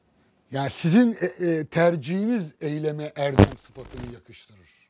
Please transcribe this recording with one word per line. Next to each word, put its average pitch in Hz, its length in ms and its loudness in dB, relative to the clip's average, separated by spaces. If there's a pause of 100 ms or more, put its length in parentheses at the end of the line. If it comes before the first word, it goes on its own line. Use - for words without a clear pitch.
(520)
Yani 135 180 -4
sizin, 220 520 4
e, 175 40 0 (200)
e, 160 200 0
tercihiniz 175 800 0 (180)
eyleme 151 540 -4
erdem 139 460 2
sıfatını 123 520 -16
yakıştırır. 107 560 -20 (200)